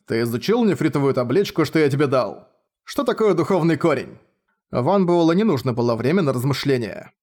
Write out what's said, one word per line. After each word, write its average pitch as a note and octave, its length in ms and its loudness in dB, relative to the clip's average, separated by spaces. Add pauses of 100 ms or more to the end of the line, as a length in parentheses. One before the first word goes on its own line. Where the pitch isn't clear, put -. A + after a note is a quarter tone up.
ты A2+ 140 -2
изучил A#2+ 440 0
нефритовую D3 500 0
табличку, C#3+ 500 0
что - 140 -2
я D3 120 4
тебе C#3 160 0
дал? B2 420 -4 (360)
Что - 180 -4
такое A3 320 2
духовный E3 420 2
корень?" C3+ 420 -2 (520)
Ван F3 360 0
Буэлэ E3+ 280 4
не G3 100 2
нужно C3 280 0
было A#2+ 240 0
время C#3+ 260 0
на C#3 100 0
размышления. B2+ 800 -4 (100)